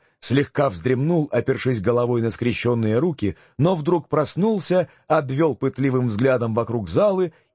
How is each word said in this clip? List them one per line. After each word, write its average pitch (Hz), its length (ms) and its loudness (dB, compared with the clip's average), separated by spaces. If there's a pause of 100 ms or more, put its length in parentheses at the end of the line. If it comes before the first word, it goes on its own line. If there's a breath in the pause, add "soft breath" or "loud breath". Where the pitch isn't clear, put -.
(180)
слегка 139 520 0
вздремнул, 131 600 0
опершись 123 520 -2
головой 120 400 0
на 113 80 0
скрещённые 117 680 0
руки, 139 380 -2 (220 soft breath)
но 175 180 2
вдруг 151 320 -2
проснулся, 175 800 0 (200 soft breath)
обвёл 147 460 0
пытливым 131 540 0
взглядом 113 460 0
вокруг 113 340 -2
залы 185 460 0 (200 soft breath)